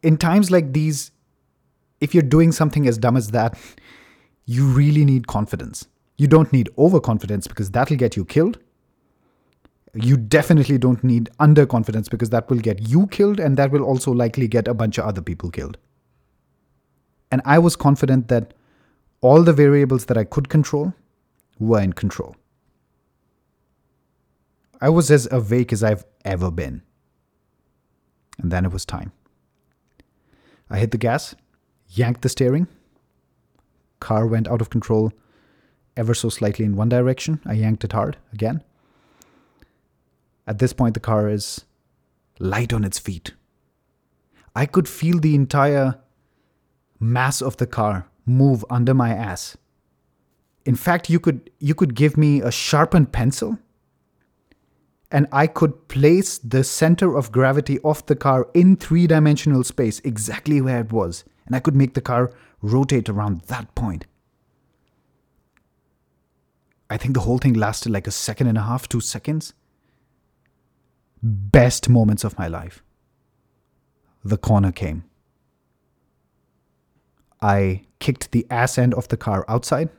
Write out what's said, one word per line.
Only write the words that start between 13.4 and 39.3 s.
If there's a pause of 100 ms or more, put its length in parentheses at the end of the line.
and
that
will
also
likely
get
a
bunch
of
other
people
killed. (1500)
And
I
was
confident
that (680)
all
the
variables
that
I
could
control (640)
were
in
control. (2500)
I
was
as
awake
as
I've (200)
ever
been. (1600)
And
then
it
was
time. (1600)
I
hit
the
gas, (540)
yanked
the
steering. (1300)
Car
went
out
of
control (840)
ever
so
slightly
in
one
direction.
I
yanked
it
hard (140)
again. (1800)